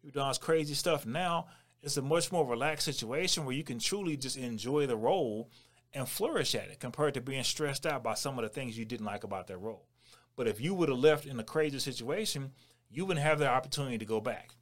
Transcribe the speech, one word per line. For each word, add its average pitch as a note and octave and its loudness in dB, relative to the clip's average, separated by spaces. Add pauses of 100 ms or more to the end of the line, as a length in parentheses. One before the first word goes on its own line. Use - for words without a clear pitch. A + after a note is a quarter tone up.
you D3+ -20
were C#3 -16
doing C#3 0
all C#3 2
this - 0
crazy D#3 2
stuff. D3+ 2
Now, E3+ -2 (340)
it's C#3+ -2
a C#3 0
much D#3+ 2
more E3 4
relaxed C3+ 0
situation D3 0
where C3 -2
you C#3+ -2
can B2+ -6
truly F3 0
just C3 -6
enjoy B2+ 0
the A#2 0
role A#2 0 (420)
and C3 -4
flourish G#3+ 0
at G2 -6
it - -18
compared C3+ 0
to E3+ -4
being C3+ -4
stressed C#3+ -2
out C#3 0
by A2 0
some B2+ -4
of A2+ 0
the G#2+ -4
things A#2+ -6
you A2+ -6
didn't A2 -6
like G2+ -4
about F#2+ -8
that F2+ -8
role. G#2+ -8 (500)
But A#2+ 0
if G#2 0
you E3 0
would E3+ 4
have B2+ 2
left D3 6
in C3 -6
a A2 -6
crazy D3 0
situation, C3+ -4 (380)
you D#3+ -4
wouldn't D#3+ 2
have D#3 6
the C#3+ 6
opportunity B2+ 2
to A2 -4
go A2 2
back. G#2+ -4